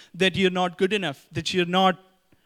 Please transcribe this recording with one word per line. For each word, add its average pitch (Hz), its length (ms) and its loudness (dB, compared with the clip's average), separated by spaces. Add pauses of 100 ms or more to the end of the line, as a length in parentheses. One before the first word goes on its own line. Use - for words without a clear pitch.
(140)
that 175 220 0
you're 185 160 2
not 180 260 -2
good 196 140 0
enough, 180 400 -6
that 165 200 -8
you're 180 140 0
not 185 320 2 (480)